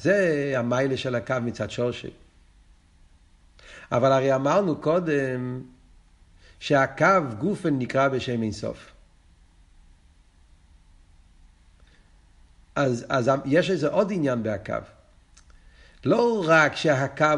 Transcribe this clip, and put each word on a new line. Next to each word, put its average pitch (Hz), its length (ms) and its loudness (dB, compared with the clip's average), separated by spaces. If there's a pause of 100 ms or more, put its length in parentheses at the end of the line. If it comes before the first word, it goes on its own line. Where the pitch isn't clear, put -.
זה 156 560 0
המיילה 123 400 0
של 127 180 -4
הקו 123 260 -4
מצד 110 300 -6
שורשי. 120 380 -6 (1800)
אבל 131 200 4
הרי 135 240 4
אמרנו 151 400 2
קודם 135 840 -2 (1000)
שהקו 151 640 2 (180)
גופה 175 300 -2
נקרא 135 380 0
בשם 123 360 -2
אין 107 80 -2
סוף. - 400 -10 (3750)
אז, 131 340 0
אז 135 220 2 (140)
יש 156 240 2
איזה 156 180 0
עוד 196 240 0
עניין 135 320 -2
בהקו. 107 300 -6 (1300)
לא 226 420 2
רק 156 280 6
שהקו 139 500 0 (120)